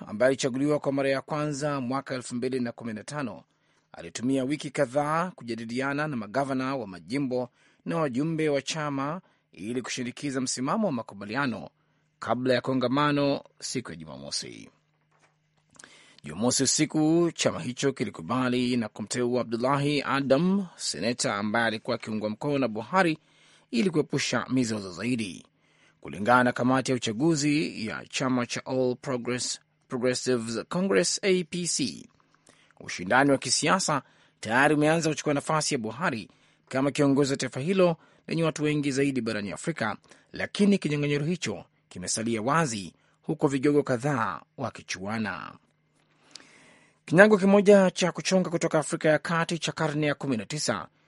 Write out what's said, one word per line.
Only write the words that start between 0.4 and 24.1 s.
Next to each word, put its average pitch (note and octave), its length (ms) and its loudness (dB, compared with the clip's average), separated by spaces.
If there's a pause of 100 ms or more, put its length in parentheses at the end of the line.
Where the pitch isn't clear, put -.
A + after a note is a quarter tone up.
kwa C#3 140 -2
mara C#3 160 0
ya C3+ 120 0
kwanza D3 600 -4
mwaka C3+ 340 -6
elfu B2+ 200 -8
mbili B2+ 260 -2
na A#2+ 120 -2
kumi A#2 200 -10
na G#2 120 -10
tano, C3+ 380 -10 (500)
alitumia B2+ 520 -4
wiki D3 260 -6
kadhaa D3 600 0
kujadiliana B2 760 -4
na C#3+ 80 -4
magavana C3 600 -4
wa A2+ 100 -8
majimbo A#2+ 640 -4 (340)
na E3+ 120 -4
wajumbe D#3 520 0
wa C#3 140 2
chama D3 580 -4 (320)
ili A2 300 -6
kushinikiza B2+ 580 -6
msimamo D3 460 -2
wa E3 60 0
makubaliano G#2+ 760 -6 (500)
kabla B2 360 0
ya B2 60 2
kongamano C#3 800 2 (200)
siku - 300 -6
ya E2 60 -12
Jumamosi. C2+ 760 -12 (1500)
Jumamosi A#2 380 0
usiku, D#3 720 2
chama G2 260 -2
hicho B2+ 320 -2
kilikubali B2 840 -2
na A2+ 120 -2
kumteua B2 520 -2
Abdullahi C3+ 600 0
Adam, C#3+ 640 2 (100)
seneta A#2 600 -2
ambaye G#2+ 300 0
alikuwa A2+ 300 -2
akiungwa G#2+ 340 -4
mkono C#3+ 280 -2
na B2+ 100 0
Buhari, D#3+ 500 0 (520)
ili A3 200 0
kuepusha C#3 580 0